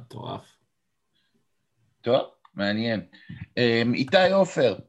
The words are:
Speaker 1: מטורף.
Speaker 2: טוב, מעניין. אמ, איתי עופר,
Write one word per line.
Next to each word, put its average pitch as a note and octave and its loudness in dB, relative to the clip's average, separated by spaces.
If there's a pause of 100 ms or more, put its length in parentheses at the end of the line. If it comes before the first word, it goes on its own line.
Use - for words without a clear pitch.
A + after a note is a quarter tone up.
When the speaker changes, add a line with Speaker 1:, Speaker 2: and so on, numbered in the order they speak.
Speaker 1:
מטורף. - -16 (1400)
Speaker 2:
טוב, B2 0 (240)
מעניין. G#2 -4 (500)
אמ, A#2 2
איתי F#3 2
עופר, D#3+ 2 (120)